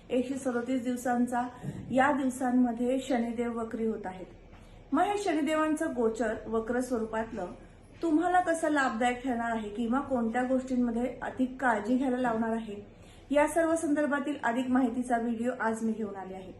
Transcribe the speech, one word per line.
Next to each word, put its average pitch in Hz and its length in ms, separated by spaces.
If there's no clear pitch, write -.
एकशे 254 280
सदोतीस 247 460
दिवसांचा, 247 580
या 262 200
दिवसांमध्ये 247 880
शनिदेव 240 600
वक्री 226 260
होत 214 200
आहेत. 185 200
मग 302 120
हे 403 200
शनिदेवांचं 311 720
गोचर 226 400
वक्र 226 340
स्वरूपातलं 220 720
तुम्हाला 339 400
कसं 330 300
लाभदायक 247 520
ठरणार 233 280
आहे 220 180
किंवा 226 320
कोणत्या 247 420
गोष्टींमध्ये 254 800
अधिक 247 400
काळजी 233 360
घ्यायला 254 200
लावणार 226 380
आहे, 208 280
या 294 160
सर्व 320 280
संदर्भातील 294 680
अधिक 247 260
माहितीचा 247 480
व्हिडिओ 233 420
आज 220 240
मी 226 80
घेऊन 208 240
आले 185 180
आहे. 185 260